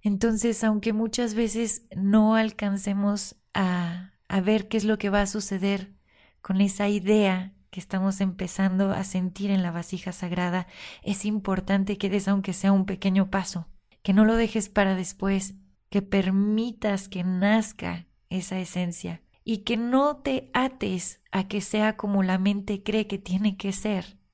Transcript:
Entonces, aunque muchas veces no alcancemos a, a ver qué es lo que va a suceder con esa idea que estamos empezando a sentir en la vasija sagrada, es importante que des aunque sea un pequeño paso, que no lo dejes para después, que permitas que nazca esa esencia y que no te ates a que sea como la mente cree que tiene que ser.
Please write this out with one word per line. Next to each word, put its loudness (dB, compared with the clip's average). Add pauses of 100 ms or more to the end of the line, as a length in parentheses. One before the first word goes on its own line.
Entonces, 0
aunque 0
muchas -2
veces -2 (100)
no 4
alcancemos 0 (180)
a, -2 (160)
a 2
ver 2
qué -2
es 0
lo 2
que -4
va 2
a 0
suceder -2 (480)
con 0
esa 2
idea 2 (160)
que -10
estamos -2
empezando 0
a -2
sentir -2
en 2
la -2
vasija -6
sagrada, -2 (380)
es -2
importante 0
que -2
des 0
aunque 0
sea 2
un 4
pequeño 0
paso, -4 (340)
que 0
no 8
lo 6
dejes 0
para 2
después, -2 (340)
que 0
permitas 0
que -8
nazca 0 (220)
esa -4
esencia -4 (220)
y -4
que -4
no 2
te -4
ates -2 (100)
a -2
que -4
sea 0
como 0
la 2
mente -2
cree 0
que -6
tiene -2
que -4
ser. -2 (140)